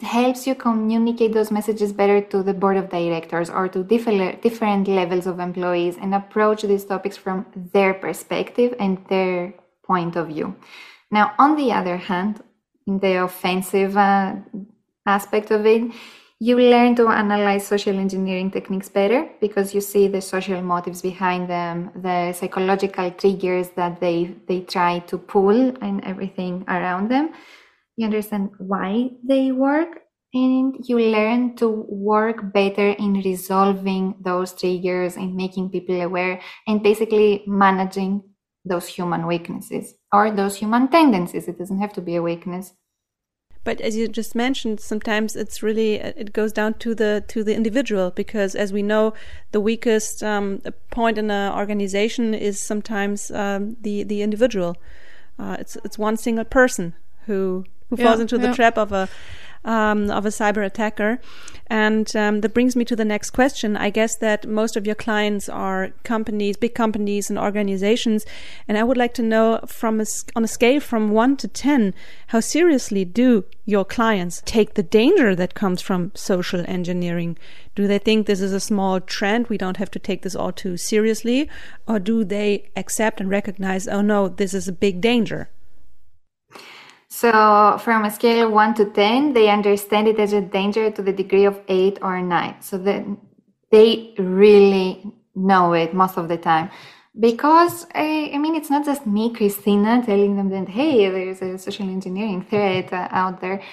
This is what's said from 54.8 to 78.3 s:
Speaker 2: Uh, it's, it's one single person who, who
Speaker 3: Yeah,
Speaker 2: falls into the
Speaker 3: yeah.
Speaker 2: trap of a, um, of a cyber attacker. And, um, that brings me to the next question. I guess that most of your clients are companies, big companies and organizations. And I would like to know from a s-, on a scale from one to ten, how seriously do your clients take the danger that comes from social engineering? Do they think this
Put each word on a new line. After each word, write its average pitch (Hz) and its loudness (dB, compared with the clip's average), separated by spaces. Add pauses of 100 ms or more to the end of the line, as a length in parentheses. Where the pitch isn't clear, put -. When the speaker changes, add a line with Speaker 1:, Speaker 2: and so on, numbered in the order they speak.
Speaker 2:
Uh, 190 -6
it's, - -10
it's - -10
one 214 0
single 226 -2
person 247 2 (320)
who, 190 -2 (240)
who 240 -4
Speaker 3:
Yeah, 240 4
Speaker 2:
falls 226 6
into 233 0
the 247 0
Speaker 3:
yeah. 247 0
Speaker 2:
trap 233 4
of 208 0
a, 190 -2 (560)
um, 214 2
of 202 -2
a 214 -2
cyber 208 0
attacker. 214 -2 (500)
And, 214 2
um, 208 2
that 208 0
brings 247 2
me 233 2
to 233 -2
the 220 0
next 208 -2
question. 247 0
I 208 -2
guess 220 0
that 214 -2
most 220 -2
of 202 -4
your 214 -2
clients 208 -2
are 190 -4 (140)
companies, 214 -2
big 233 -2
companies 208 -2
and 202 -4
organizations. 208 0 (440)
And 208 0
I 220 2
would 254 2
like 240 0
to 254 -2
know 220 4
from 220 -2
a 214 -2
s-, - -6 (100)
on 226 0
a - 0
scale 254 2
from 214 0
one 240 4
to 208 -6
ten, 247 2 (340)
how 226 2
seriously 262 2
do 233 4 (220)
your 202 2
clients 196 0
take - 2
the 202 0
danger 226 4
that 180 -2
comes 180 0
from 180 -2
social 180 -2
engineering? 175 -4 (380)
Do 202 0
they 202 2
think 220 2
this 202 2